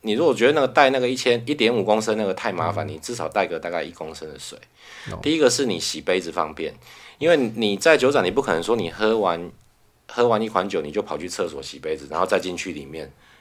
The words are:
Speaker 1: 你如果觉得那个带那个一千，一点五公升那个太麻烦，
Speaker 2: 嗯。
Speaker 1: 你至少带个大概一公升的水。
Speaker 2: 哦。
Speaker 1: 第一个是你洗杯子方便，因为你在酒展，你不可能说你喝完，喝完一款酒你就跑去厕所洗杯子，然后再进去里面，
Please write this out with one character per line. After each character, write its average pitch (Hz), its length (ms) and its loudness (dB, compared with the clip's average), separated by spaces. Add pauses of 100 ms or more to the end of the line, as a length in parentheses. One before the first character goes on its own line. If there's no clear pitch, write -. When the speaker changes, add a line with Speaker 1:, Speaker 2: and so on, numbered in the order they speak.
Speaker 1:
你 110 120 -2
如 147 120 2
果 139 80 6
觉 113 140 4
得 147 60 6
那 156 80 2
个 131 60 4
带 135 220 6
那 131 100 2
个 123 80 0
一 131 80 -2
千， 120 300 2
一 143 100 -2
点 120 180 4
五 107 100 2
公 107 180 4
升 110 160 0
那 107 80 0
个 92 80 0
太 104 180 -6
麻 85 200 -2
烦， 85 140 -4
Speaker 2:
嗯。 76 40 -8
Speaker 1:
你 78 100 -10
至 120 160 -10
少 82 120 -6
带 92 200 0
个 80 120 -6
大 85 100 -8
概 87 120 -4
一 73 100 -8
公 80 220 -12
升 78 180 -12
的 67 60 -16
水。 - 220 -16 (520)
Speaker 2:
哦。 - 120 -8
Speaker 1:
第 147 100 2
一 160 60 2
个 135 100 8
是 135 160 0
你 92 140 -2
洗 - 220 -6
杯 92 180 0
子 82 120 -6
方 80 220 -4
便， 80 200 -8 (440)
因 151 120 2
为 165 80 6
你 113 380 0
在 156 220 6
酒 131 140 4
展， 131 120 4
你 90 60 0
不 135 120 0
可 95 120 0
能 80 80 0
说 107 140 0
你 101 160 -2
喝 110 260 0
完， 87 340 -2 (560)
喝 120 200 2
完 110 120 4
一 110 100 -2
款 98 180 0
酒 95 140 -2
你 73 100 -6
就 101 100 -2
跑 76 160 -4
去 85 100 -8
厕 90 200 -4
所 73 160 -10
洗 - 160 -14
杯 78 160 -6
子， 71 160 -10
然 80 80 -2
后 92 60 2
再 98 120 2
进 90 180 -4
去 85 180 -8
里 71 120 -12
面， 78 260 -12 (300)